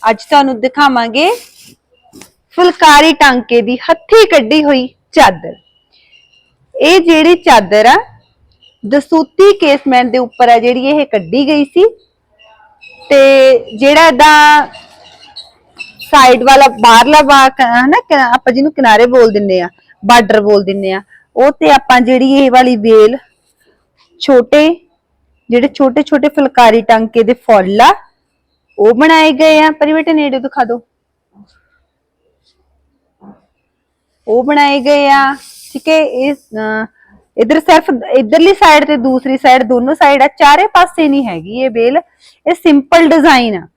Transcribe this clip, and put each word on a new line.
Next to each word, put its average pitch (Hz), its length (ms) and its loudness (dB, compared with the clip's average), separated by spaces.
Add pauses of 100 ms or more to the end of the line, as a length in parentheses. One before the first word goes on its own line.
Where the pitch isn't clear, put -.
(100)
ਅੱਜ 214 120 -6
ਤੁਹਾਨੂੰ 269 380 -2
ਦਿਖਾਵਾਂਗੇ 254 680 -2 (1300)
ਫੁਲਕਾਰੀ 320 540 2
ਟਾਂਕੇ 247 500 -2
ਦੀ 247 180 -6
ਹੱਥੀਂ 415 460 0
ਕੱਢੀ 302 380 -2
ਹੋਈ 262 220 -2 (260)
ਚਾਦਰ। 196 420 -2 (1200)
ਇਹ 370 260 0
ਜਿਹੜੀ 330 360 2
ਚਾਦਰ 214 500 0
ਆ 269 80 4 (880)
ਦਸੂਤੀ 320 760 0
ਕੇਸਮੈਂਟ 269 540 -2
ਦੇ 254 60 -2
ਉੱਪਰ 247 300 -2
ਆ 233 100 4
ਜਿਹੜੀ 247 280 -4
ਇਹ 294 200 -2
ਕੱਢੀ 214 400 -4
ਗਈ 294 180 -2
ਸੀ। 349 200 0 (1300)
ਤੇ 277 100 2 (560)
ਜਿਹੜਾ 294 300 2
ਇਹਦਾ 302 600 2 (1400)
ਸਾਈਡ 254 400 2
ਵਾਲਾ 269 240 4 (160)
ਬਾਹਰਲਾ 240 400 4
ਭਾਗ 277 380 0
ਹੈ 240 260 0
ਨਾ, 370 140 0
ਕਿ 339 140 -4
ਆਪਾਂ 254 380 -2
ਜਿਹਨੂੰ 277 200 -4
ਕਿਨਾਰੇ 240 340 2
ਬੋਲ 240 260 2
ਦਿੰਨੇ 196 280 -4
ਆ, 175 80 -10 (340)
ਬਾਰਡਰ 220 380 0
ਬੋਲ 202 240 0
ਦਿੰਨੇ 196 280 -6
ਆ, 190 80 -6 (360)
ਉਹ 277 140 2
ਤੇ 302 200 -4
ਆਪਾਂ 262 300 2
ਜਿਹੜੀ 254 340 0
ਇਹ 269 160 2
ਵਾਲੀ 254 260 2
ਵੇਲ, 220 400 2 (1040)
ਛੋਟੇ 277 480 0 (840)
ਜਿਹੜੇ 240 180 -2
ਛੋਟੇ 262 340 -2
ਛੋਟੇ 294 260 -4
ਫੁਲਕਾਰੀ 247 540 0
ਟਾਂਕੇ 226 400 -2
ਦੇ 226 120 -2
ਫੁੱਲ 202 460 -2
ਆ 269 80 4 (880)
ਉਹ 214 160 2
ਬਣਾਏ 311 380 2
ਗਏ 311 280 2
ਆ। 311 100 2
ਪਰੀ 302 220 -4
ਬੇਟੇ 320 200 -2
ਨੇੜੇ 285 260 -4
ਦਿਖਾ 262 260 -6
ਦਿਓ, 240 160 -8 (3500)
ਉਹ 233 180 -2
ਬਣਾਏ 285 360 -2
ਗਏ 285 280 -2
ਆ। 277 140 2 (500)
ਠੀਕ 277 160 -10
ਹੈ, 320 100 0
ਇਹ, 285 360 -4
ਅਹ, 220 520 -10 (500)
ਇੱਧਰ 269 240 -2
ਸਿਰਫ 320 280 0 (220)
ਇੱਧਰਲੀ 311 440 0
ਸਾਈਡ 302 300 2
ਤੇ 294 120 -4
ਦੂਸਰੀ 262 400 -4
ਸਾਈਡ 262 260 2
ਦੋਨੋਂ 247 320 -2
ਸਾਈਡ 285 280 0
ਆ, - 40 2 (120)
ਚਾਰੇ 311 280 2
ਪਾਸੇ 349 420 -2
ਨਹੀਂ 277 180 -2
ਹੈਗੀ 190 340 -12
ਇਹ 262 100 -4
ਵੇਲ, 233 260 -4
ਇਹ - 580 -8
ਸਿੰਪਲ 330 540 0
ਡਿਜ਼ਾਈਨ 269 480 0
ਆ 165 60 -12 (140)